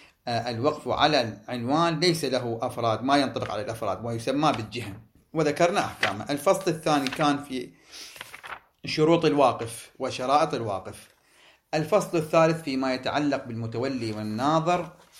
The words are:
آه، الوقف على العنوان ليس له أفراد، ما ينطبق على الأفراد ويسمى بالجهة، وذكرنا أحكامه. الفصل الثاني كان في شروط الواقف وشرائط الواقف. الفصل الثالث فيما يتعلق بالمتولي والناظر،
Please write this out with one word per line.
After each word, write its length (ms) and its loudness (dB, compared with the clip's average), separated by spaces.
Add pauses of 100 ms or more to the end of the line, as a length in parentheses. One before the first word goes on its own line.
(280)
آه، 220 -2
الوقف 380 -2
على 320 4
العنوان 800 -2
ليس 240 2
له 380 -2
أفراد، 400 0
ما 140 4
ينطبق 340 0
على 120 -4
الأفراد 420 -4
ويسمى 480 0
بالجهة، 480 -8 (340)
وذكرنا 460 2
أحكامه. 500 -4
الفصل 400 0
الثاني 380 0
كان 360 0
في 240 -8 (1160)
شروط 400 4
الواقف 720 2
وشرائط 560 2
الواقف. 540 -6 (680)
الفصل 440 2
الثالث 440 4
فيما 320 0
يتعلق 500 0
بالمتولي 680 -4
والناظر، 800 0 (280)